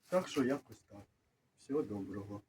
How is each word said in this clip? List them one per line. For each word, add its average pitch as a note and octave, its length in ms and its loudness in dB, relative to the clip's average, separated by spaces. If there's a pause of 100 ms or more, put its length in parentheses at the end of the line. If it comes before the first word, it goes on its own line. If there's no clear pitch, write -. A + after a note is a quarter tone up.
Так F3+ 200 2
що C#3+ 160 2
якось B2+ 460 0
так. G2+ 140 -16 (540)
Всього C#3 260 0
доброго. G2+ 640 -6